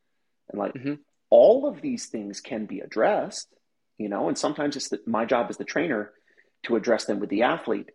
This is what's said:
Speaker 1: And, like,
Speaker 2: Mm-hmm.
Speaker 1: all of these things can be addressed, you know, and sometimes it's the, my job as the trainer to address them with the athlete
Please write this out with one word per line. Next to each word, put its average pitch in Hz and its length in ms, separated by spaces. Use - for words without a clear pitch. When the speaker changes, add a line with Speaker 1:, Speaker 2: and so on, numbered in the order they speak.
Speaker 1:
And, 104 100
like, 101 140
Speaker 2:
Mm-hmm. 139 220
Speaker 1:
all 202 380
of 185 160
these 143 240
things 101 340
can 110 240
be 98 160
addressed, 160 720
you 107 100
know, 104 200
and 139 100
sometimes 147 380
it's 131 120
the, - 160
my 113 220
job 120 240
as 107 80
the 98 60
trainer 127 500
to 117 140
address 110 280
them 101 160
with 101 80
the 101 140
athlete 123 520